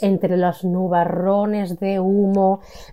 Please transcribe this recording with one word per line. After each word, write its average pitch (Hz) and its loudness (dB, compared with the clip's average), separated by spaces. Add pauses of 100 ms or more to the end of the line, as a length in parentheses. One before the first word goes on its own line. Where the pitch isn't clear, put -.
entre 190 0
los 180 0
nubarrones 185 0
de 196 -2
humo 196 2 (320)